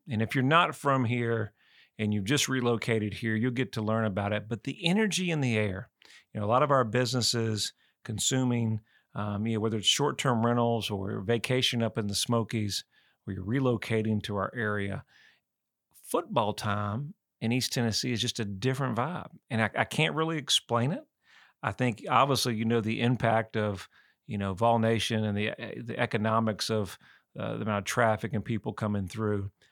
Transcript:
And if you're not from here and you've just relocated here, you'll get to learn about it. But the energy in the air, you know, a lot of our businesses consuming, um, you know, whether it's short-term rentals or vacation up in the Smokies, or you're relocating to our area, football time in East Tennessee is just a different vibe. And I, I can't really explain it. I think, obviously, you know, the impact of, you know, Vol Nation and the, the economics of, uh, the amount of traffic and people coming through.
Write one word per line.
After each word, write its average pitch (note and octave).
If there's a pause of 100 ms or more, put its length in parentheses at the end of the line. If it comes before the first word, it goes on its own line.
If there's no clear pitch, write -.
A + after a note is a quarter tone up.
And A2
if A2
you're C3+
not D#3
from C3+
here A#2 (460)
and G#2+
you've G#2
just C3+
relocated A#2
here, A2+
you'll A#2
get B2
to A2+
learn A2
about G2+
it. G#2
But A2+
the C#3+
energy F3+
in D#3
the B2
air, G2+ (460)
you G#2+
know, G#2
a G2+
lot B2
of C#3+
our C3+
businesses A2+ (320)
consuming, A#2 (340)
um, G#2
you A2+
know, G#2+
whether A2
it's G2
short-term C3
rentals A#2
or G2+
vacation A#2+
up A2+
in G#2+
the G2+
Smokies, A2 (420)
or G2+
you're F#2+
relocating A2
to G#2
our G2
area, G#2 (1000)
football C#3+
time G#2 (260)
in A2+
East B2
Tennessee A#2+
is A2
just A#2+
a A2+
different B2
vibe. C#3+ (180)
And A2+
I, G#2
I -
can't D#3
really D#3+
explain C3
it. D4 (580)
I G#2+
think, A#2+
obviously, B2+
you A2
know, A#2
the A2
impact A2+
of, G#2 (380)
you G#2+
know, G2
Vol A#2
Nation A2+
and G#2
the, G#2 (280)
the A#2
economics A2
of, G#2+ (400)
uh, A2
the A2
amount G#2+
of G2
traffic A2
and G#2
people A2
coming G#2
through. G#2 (220)